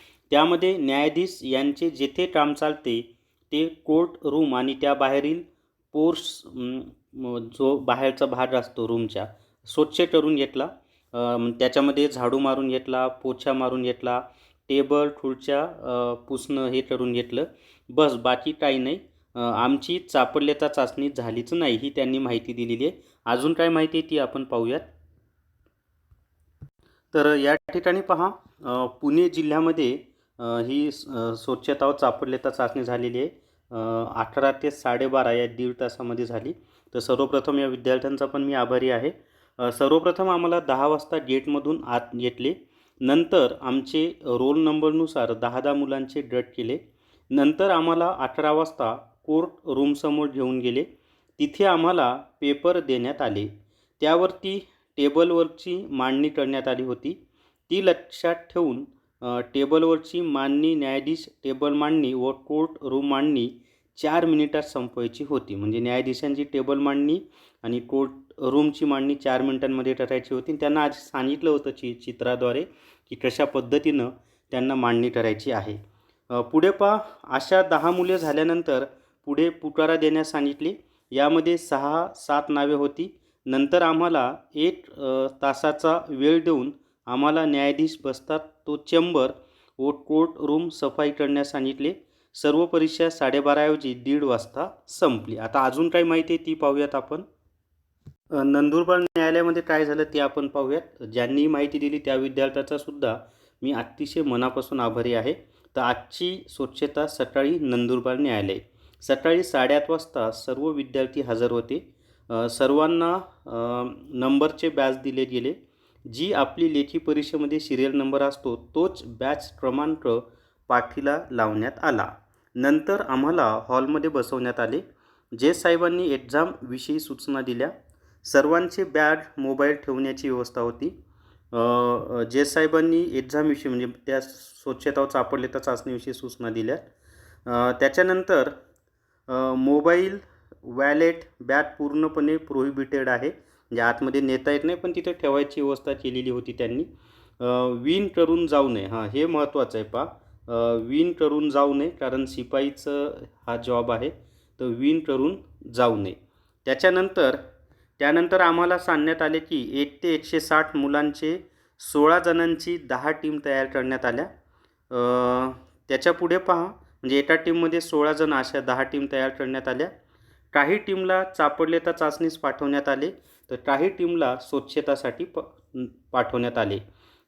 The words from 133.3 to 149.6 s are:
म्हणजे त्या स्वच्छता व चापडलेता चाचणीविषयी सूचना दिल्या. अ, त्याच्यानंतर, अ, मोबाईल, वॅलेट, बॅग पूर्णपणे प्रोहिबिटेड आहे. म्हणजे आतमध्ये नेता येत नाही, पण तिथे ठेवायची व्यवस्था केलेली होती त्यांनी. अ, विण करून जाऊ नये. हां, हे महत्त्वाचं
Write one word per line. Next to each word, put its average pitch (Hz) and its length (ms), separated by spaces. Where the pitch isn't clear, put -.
म्हणजे 123 180
त्या 135 160
स्वच्छता - 800
व 139 40
चापडलेता 131 540
चाचणीविषयी 127 540
सूचना 120 360
दिल्या. 113 260
अ, 123 260
त्याच्यानंतर, 180 800
अ, 131 260
मोबाईल, 156 640
वॅलेट, 147 560
बॅग 131 240
पूर्णपणे 151 580
प्रोहिबिटेड 135 720
आहे. 123 180
म्हणजे - 540
आतमध्ये 131 400
नेता 131 300
येत 147 120
नाही, 170 140
पण 180 180
तिथे 175 180
ठेवायची 143 480
व्यवस्था 139 320
केलेली 127 360
होती 123 240
त्यांनी. 123 300
अ, 123 60
विण 139 420
करून 170 400
जाऊ 143 200
नये. 107 180
हां, 107 240
हे 135 160
महत्त्वाचं 147 520